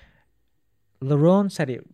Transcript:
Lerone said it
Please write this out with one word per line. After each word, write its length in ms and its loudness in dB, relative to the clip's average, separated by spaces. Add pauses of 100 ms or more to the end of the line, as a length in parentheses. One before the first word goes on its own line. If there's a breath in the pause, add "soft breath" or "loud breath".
(1000 loud breath)
Lerone 500 2
said 180 -6
it 240 -10